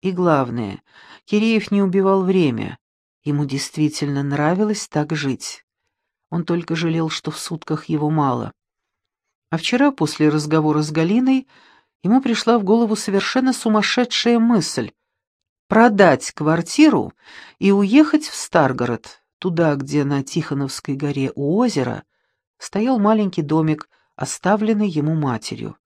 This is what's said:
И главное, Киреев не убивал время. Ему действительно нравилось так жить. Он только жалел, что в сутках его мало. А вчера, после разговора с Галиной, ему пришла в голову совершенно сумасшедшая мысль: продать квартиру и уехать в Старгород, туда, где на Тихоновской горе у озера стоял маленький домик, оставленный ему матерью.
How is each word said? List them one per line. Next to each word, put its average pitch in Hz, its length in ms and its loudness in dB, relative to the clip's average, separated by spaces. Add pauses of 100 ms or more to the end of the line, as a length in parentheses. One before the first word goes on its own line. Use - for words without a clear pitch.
И 190 100 -4
главное, 135 680 0 (440)
Киреев 214 440 0
не 202 120 2
убивал 190 420 2
время. 156 540 0 (460)
Ему 147 200 -2
действительно 143 800 -4
нравилось 170 640 -2
так 151 260 -4
жить. 143 520 -6 (640)
Он 165 160 -4
только 170 320 -4
жалел, 165 320 -2
что - 200 -8
в - 80 -12
сутках - 480 -8
его 151 240 -2
мало. 131 440 -2 (960)
А 160 80 -4
вчера, 269 340 0
после 151 380 0
разговора 151 520 0
с 151 100 -4
Галиной, 240 560 0 (540)
ему 233 200 2
пришла 240 360 0
в 208 60 0
голову 214 320 2
совершенно 226 580 -2
сумасшедшая 240 840 0
мысль: 208 520 2 (760)
продать 202 640 4
квартиру 165 840 2 (460)
и 196 120 4
уехать 277 560 4
в - 80 -14
Старгород, 127 840 -2 (160)
туда, 165 380 0
где 139 300 -2
на 139 180 -2
Тихоновской 139 720 -6
горе 139 400 -4
у 143 220 -2
озера 135 460 -2 (540)
стоял 233 400 -2
маленький 208 460 0
домик, 156 460 0 (260)
оставленный 208 720 -2
ему 151 240 -2
матерью. 113 720 -6